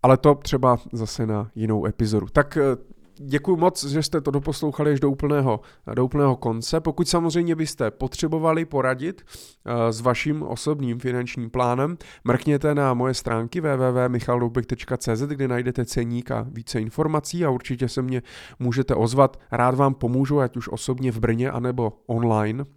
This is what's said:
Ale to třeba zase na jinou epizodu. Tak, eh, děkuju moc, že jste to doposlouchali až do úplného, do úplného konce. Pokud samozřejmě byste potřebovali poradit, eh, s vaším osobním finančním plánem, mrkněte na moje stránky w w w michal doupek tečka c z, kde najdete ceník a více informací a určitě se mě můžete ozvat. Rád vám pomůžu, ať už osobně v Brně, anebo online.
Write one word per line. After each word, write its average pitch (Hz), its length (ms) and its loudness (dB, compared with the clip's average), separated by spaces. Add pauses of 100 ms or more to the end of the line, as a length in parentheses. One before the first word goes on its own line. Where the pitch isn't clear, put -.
Ale 131 140 8
to 147 180 4
třeba 127 420 2 (140)
zase 113 340 -4
na 107 300 -4
jinou 110 300 0
epizodu. 104 460 0
Tak, 143 260 2
eh, 156 40 2 (580)
děkuju 143 380 0
moc, 175 280 2
že 143 180 -2
jste 151 180 -2
to 143 100 -2
doposlouchali 143 600 -2
až 139 80 0
do 143 120 2
úplného, 139 480 0 (340)
do 123 120 2
úplného 139 300 2
konce. 113 440 -2
Pokud 160 280 -2
samozřejmě 170 480 2
byste 147 360 -2
potřebovali 160 760 -2
poradit, 131 560 -2 (440)
eh, 117 280 0
s 110 80 -6
vaším 147 420 0
osobním 127 560 -4
finančním 123 500 -4
plánem, 127 480 0 (260)
mrkněte 143 520 2
na 139 180 2
moje 127 200 0
stránky 117 480 -4
w 147 160 0
w 127 140 2
w 123 180 2
michal 123 300 0
doupek 120 260 0
tečka - 320 -6
c 117 180 -2
z, 127 120 -4
kde 139 200 -2
najdete 123 380 -2
ceník 120 460 -2
a 117 180 -2
více 117 320 -6
informací 156 640 -2
a 147 40 2
určitě 123 400 -2
se 131 120 -4
mě 127 200 -2 (380)
můžete 123 360 0
ozvat. 131 440 4 (120)
Rád 120 240 2
vám 139 180 4
pomůžu, 131 460 0
ať 127 180 0
už 113 100 -8
osobně 127 440 -4
v 113 80 -6
Brně, 117 320 0
anebo 120 420 -2 (140)
online. 117 580 0 (120)